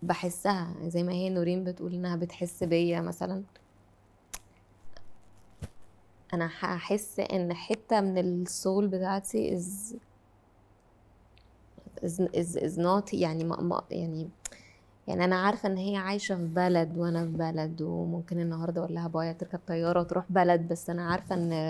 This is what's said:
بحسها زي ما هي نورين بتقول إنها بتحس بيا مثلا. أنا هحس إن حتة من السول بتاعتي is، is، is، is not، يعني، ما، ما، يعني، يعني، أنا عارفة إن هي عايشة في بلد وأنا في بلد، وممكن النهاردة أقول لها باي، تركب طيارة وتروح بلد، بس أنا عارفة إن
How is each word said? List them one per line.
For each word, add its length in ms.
بحسها 720
زي 140
ما 80
هي 180
نورين 340
بتقول 300
إنها 220
بتحس 480
بيا 380
مثلا. 420
أنا 160
هحس 600
إن 340
حتة 480
من 160
السول 720
بتاعتي 720
is، 360
is، 160
is، 240
is 200
not، 360
يعني، 300
ما، 180
ما، 300
يعني، 380
يعني، 180
أنا 160
عارفة 280
إن 80
هي 200
عايشة 380
في 100
بلد 520
وأنا 280
في 60
بلد، 500
وممكن 580
النهاردة 420
أقول 140
لها 120
باي، 260
تركب 340
طيارة 320
وتروح 300
بلد، 380
بس 220
أنا 220
عارفة 240
إن 180